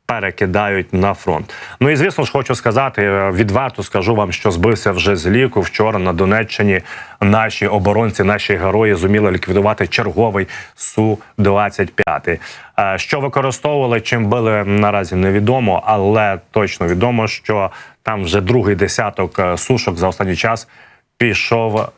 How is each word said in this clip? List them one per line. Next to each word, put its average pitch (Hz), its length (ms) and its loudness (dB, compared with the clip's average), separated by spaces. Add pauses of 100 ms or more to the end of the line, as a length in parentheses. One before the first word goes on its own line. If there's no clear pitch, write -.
перекидають 98 880 -2
на 95 200 2
фронт. - 400 -4 (260)
Ну 139 100 2
і, 156 60 2
звісно 156 280 0
ж, - 80 -4
хочу 139 220 -2
сказати, 120 480 0
е, 98 280 2
відверто 104 520 0
скажу 101 320 0
вам, 104 180 0
що - 180 -2
збився 98 420 0
вже 92 240 0
з 82 100 -4
ліку. 120 340 2
Вчора 107 380 0
на 92 140 0
Донеччині 98 680 0 (400)
наші 107 460 2
оборонці, 104 580 2
наші 101 320 0
герої 101 380 2
зуміли 98 360 2
ліквідувати 98 560 0
черговий 101 600 0 (280)
Су 110 440 -2 (200)
двадцять 101 560 0
п'ятий. 78 440 -2 (400)
Е, 95 200 0
що 147 220 -4
використовували, 135 800 -2
чим 113 260 -2
били, 110 380 0
наразі 101 520 0
невідомо, 101 680 2
але 104 520 2 (120)
точно 98 360 -2
відомо, 110 420 0
що 101 420 -2 (320)
там 107 220 -4
вже 90 160 0
другий 101 340 2
десяток, 98 640 -2
е, 90 180 0
сушок 104 400 0
за 90 120 0
останній 92 280 -2
час 113 320 -2 (500)
пішов 110 800 0